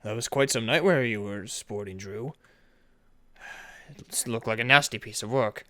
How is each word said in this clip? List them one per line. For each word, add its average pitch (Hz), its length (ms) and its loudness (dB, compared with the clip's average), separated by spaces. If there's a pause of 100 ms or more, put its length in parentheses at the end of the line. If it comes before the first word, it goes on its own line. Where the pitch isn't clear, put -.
That 107 140 -6
was 117 120 -4
quite 139 220 2
some 113 160 0
nightwear 151 420 4
you 107 140 0
were 101 240 -6
sporting, 104 500 -8
Drew. 104 380 -10 (1600)
It - 300 -6
looked 117 220 -2
like 110 100 2
a 117 60 0
nasty 135 340 6
piece 107 240 -8
of 107 80 -6
work. 117 400 0